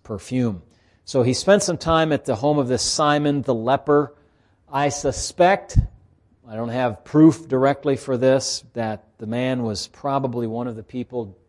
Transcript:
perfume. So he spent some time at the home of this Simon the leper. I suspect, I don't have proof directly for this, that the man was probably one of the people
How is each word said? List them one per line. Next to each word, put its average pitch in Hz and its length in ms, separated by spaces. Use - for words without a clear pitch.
perfume. 113 580
So 131 180
he 123 120
spent 196 280
some 175 160
time 160 340
at 139 140
the 123 100
home 147 220
of 127 100
this 123 140
Simon 147 600
the 127 120
leper. 139 600
I 143 200
suspect, - 880
I 110 80
don't 117 140
have 120 360
proof 156 440
directly 135 480
for 131 200
this, 131 480
that 113 300
the 113 80
man 123 380
was 104 240
probably 131 580
one 117 220
of 113 80
the 110 60
people 117 540